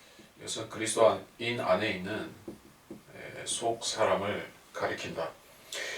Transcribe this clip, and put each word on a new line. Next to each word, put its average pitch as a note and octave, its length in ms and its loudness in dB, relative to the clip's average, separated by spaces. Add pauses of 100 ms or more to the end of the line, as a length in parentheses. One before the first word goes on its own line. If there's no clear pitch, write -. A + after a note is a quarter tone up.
(400)
이것은 G#2+ 300 -6
그리스도인 A2 920 4
안에 G#2 300 4
있는, F#2 440 -4 (840)
예, - 300 -12
속사람을 - 1040 0 (240)
가리킨다. - 580 -4 (680)